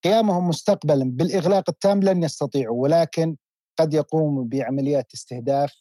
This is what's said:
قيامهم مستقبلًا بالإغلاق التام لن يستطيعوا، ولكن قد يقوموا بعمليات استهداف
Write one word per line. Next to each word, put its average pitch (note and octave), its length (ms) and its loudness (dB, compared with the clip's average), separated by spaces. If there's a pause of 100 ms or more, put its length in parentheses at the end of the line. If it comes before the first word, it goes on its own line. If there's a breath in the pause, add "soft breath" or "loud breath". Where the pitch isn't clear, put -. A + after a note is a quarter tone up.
قيامهم G3+ 440 2
مستقبلًا D3 640 0
بالإغلاق F3+ 580 0
التام G3+ 300 0
لن F#3+ 240 2
يستطيعوا، C3 600 -4
ولكن D#3+ 520 2 (440)
قد D#3 140 2
يقوموا D3+ 520 0
بعمليات C3+ 680 -2
استهداف C#3 680 -4